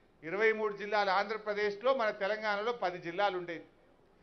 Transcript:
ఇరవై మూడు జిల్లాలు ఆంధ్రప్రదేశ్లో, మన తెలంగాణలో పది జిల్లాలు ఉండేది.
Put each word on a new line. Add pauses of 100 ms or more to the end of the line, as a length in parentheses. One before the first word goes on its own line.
(220)
ఇరవై
మూడు
జిల్లాలు
ఆంధ్రప్రదేశ్లో,
మన
తెలంగాణలో
పది
జిల్లాలు
ఉండేది. (580)